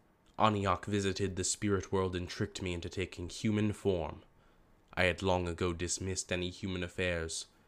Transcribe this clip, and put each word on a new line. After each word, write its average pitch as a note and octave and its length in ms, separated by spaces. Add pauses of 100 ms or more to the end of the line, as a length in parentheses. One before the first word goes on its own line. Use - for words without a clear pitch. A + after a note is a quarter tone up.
(380)
Aniak G2+ 460
visited G2 520
the F#2 80
spirit G2+ 480
world F#2 240
and F2 120
tricked - 320
me F2+ 120
into F2 160
taking F2 400
human G#2 440
form. E2 500 (720)
I F2+ 100
had F2 180
long F2+ 240
ago F2 260
dismissed F#2 600
any F2+ 180
human F#2 320
affairs, E2+ 640 (220)